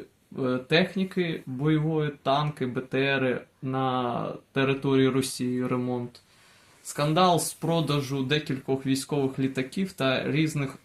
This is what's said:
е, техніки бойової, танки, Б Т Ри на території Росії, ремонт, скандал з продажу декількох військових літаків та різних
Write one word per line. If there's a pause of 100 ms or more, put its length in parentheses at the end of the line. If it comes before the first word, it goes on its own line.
(400)
е,
техніки
бойової, (120)
танки,
Б
Т
Ри (200)
на (180)
території
Росії,
ремонт, (600)
скандал
з
продажу
декількох
військових
літаків
та
різних